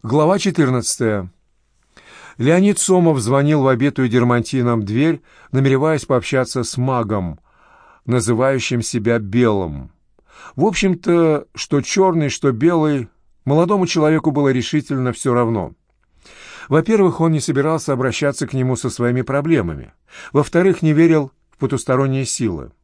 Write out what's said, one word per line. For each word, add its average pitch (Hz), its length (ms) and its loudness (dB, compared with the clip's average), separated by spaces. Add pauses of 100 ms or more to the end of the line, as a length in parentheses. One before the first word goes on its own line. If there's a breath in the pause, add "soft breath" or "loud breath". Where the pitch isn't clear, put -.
Глава 156 340 2
четырнадцатая. 123 920 -2 (1040 loud breath)
Леонид 180 400 2
Сомов 170 420 2
звонил 139 420 2
в 131 80 2
обитую 131 400 0
дермантином 120 760 0
дверь, 139 380 -2 (320 soft breath)
намереваясь 135 500 2
пообщаться 127 640 -2
с - 100 -10
магом, 110 640 -2 (680 soft breath)
называющим 120 760 0
себя 117 380 -2
Белым. 98 720 -2 (640 loud breath)
В 147 80 2
общем-то, 170 920 0
что - 260 -2
чёрный, 170 460 0
что 135 240 0
белый, 147 560 0 (380)
молодому 175 420 2
человеку 156 440 2
было 139 180 2
решительно 127 640 -2
всё 127 200 -2
равно. 117 380 -2 (960 loud breath)
Во-первых, 180 540 2
он 165 100 2
не 156 80 0
собирался 147 540 -2
обращаться 131 520 -2
к - 60 -12
нему 127 240 0
со 120 140 -6
своими 120 320 -2
проблемами. 131 720 -2 (400 loud breath)
Во-вторых, 175 480 2
не 156 100 2
верил 156 400 4 (180)
в - 100 -20
потусторонние 135 680 -2
силы. 87 480 -6 (100)